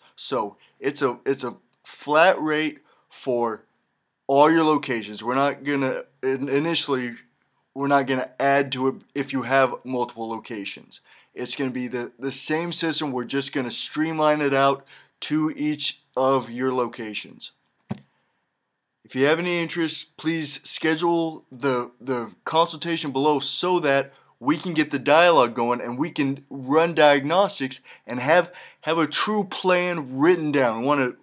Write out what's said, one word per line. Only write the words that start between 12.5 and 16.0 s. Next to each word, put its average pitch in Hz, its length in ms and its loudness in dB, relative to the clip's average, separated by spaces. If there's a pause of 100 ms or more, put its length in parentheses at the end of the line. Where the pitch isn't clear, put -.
system. 156 380 -2
We're 123 120 -4
just 135 300 -4
gonna 127 180 -4
streamline 151 680 0
it 139 120 0
out 139 320 2 (360)
to 156 340 0
each 147 460 -4 (160)